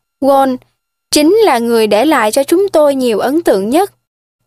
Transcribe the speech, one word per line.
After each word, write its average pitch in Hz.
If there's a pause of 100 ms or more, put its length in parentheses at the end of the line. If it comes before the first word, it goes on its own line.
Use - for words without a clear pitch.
(220)
Won 269 (540)
chính 311
là 370
người 233
để 208
lại 247
cho 277
chúng 370
tôi 294
nhiều 247
ấn 302
tượng 208
nhất. 349 (540)